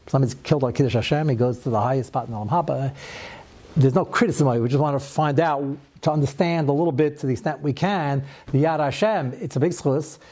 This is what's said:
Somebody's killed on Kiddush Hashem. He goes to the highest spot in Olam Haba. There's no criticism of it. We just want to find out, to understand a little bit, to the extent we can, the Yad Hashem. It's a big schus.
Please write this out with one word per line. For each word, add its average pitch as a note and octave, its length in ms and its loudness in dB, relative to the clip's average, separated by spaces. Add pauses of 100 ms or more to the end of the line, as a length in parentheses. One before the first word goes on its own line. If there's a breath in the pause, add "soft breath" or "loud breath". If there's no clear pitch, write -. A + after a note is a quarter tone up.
Somebody's C3+ 260 2
killed D3 300 2
on A#2+ 100 0
Kiddush B2 200 2
Hashem. D3 360 2
He B2+ 60 2
goes A#2+ 240 0
to C3+ 100 -6
the A2 100 2
highest B2+ 280 0
spot B2 200 -4
in A#2+ 60 -10
Olam G#2+ 160 -6
Haba. C#3 420 0 (880 loud breath)
There's C3 160 6
no F3+ 120 2
criticism D#3 420 2
of A#2+ 100 2
it. A#2 40 2
We A#2+ 60 2
just C#3 140 2
want C#3+ 180 0
to C#3 60 -8
find D3+ 340 0
out, D3+ 240 2 (380)
to D#3+ 100 0
understand D#3 580 0
a - 20 2
little D#3+ 200 2
bit, D3 280 0
to C#3+ 80 -4
the C3 60 0
extent D3 280 -4
we D3 100 0
can, C#3+ 520 -2 (280 loud breath)
the C#3+ 120 4
Yad D#3+ 160 2
Hashem. D3+ 600 0
It's C#3+ 180 -8
a - 20 0
big E3+ 140 2
schus. D3+ 440 -2 (140 loud breath)